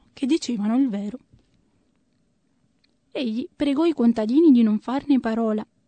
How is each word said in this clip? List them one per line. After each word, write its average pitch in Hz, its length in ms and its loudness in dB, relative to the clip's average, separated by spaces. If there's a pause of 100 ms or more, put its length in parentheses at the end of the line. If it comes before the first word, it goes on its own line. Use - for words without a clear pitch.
(140)
che - 120 -8
dicevano 240 520 -2
il 269 120 2
vero. 202 300 -8 (1900)
Egli 233 420 -6
pregò 285 320 -2
i 339 80 0
contadini 233 580 2
di 240 100 6
non 214 180 2
farne 269 400 -2
parola, 220 460 -2 (220)